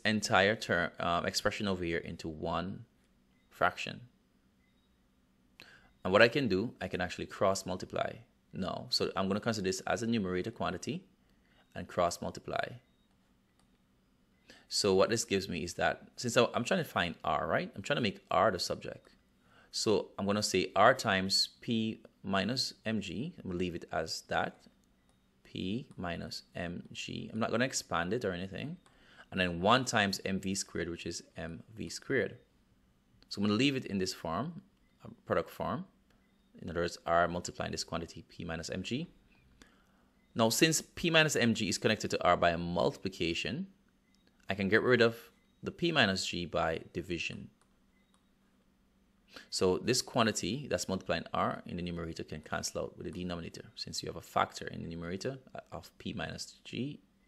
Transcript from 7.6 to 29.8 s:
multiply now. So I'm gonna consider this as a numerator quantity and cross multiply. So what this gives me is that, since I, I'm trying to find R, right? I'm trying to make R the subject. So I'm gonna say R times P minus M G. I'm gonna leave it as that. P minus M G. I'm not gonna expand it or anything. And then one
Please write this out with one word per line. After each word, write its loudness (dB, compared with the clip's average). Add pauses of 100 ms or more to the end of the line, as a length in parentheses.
multiply -4 (400)
now. -6
So 0
I'm 0
gonna 0
consider 0
this 0
as -2
a -2
numerator 0
quantity -6 (680)
and -8
cross 0
multiply. -4 (2000)
So 4
what 8
this 2
gives 0
me -4
is -8
that, 0 (120)
since -4
I, 8
I'm 0
trying 2
to -2
find 0
R, 2
right? 0
I'm -10
trying 0
to 0
make -2
R 6
the 0
subject. -6 (640)
So 2 (100)
I'm -2
gonna 2
say 2
R 8
times 2 (100)
P -2 (240)
minus -2 (120)
M 0
G. -6
I'm -8
gonna -2
leave 0
it -10
as -4
that. -2 (840)
P -6 (100)
minus -8 (100)
M -6
G. -8
I'm -4
not -2
gonna 0
expand -2
it 0
or 0
anything. -8 (540)
And -2
then 0
one 6